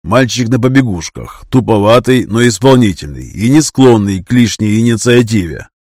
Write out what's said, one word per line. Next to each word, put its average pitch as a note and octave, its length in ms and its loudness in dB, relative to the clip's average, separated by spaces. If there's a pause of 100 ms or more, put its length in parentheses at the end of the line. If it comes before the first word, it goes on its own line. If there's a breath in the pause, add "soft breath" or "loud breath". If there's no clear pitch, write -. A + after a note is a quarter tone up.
Мальчик A#2 440 -2
на B2+ 120 0
побегушках, A#2+ 880 -4
туповатый, A2+ 800 2
но A2+ 200 0
исполнительный G#2 800 0
и G2 220 -4
не D3+ 140 4
склонный G#2 600 2
к - 80 -12
лишней A2 500 0
инициативе». A2+ 880 0 (300)